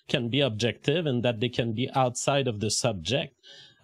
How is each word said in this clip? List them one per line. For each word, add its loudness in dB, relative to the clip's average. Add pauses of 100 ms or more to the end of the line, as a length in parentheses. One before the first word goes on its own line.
can 0
be 2
objective 0
and 2
that 0
they 0
can -2
be -2
outside 2
of -2
the 0
subject. -2 (500)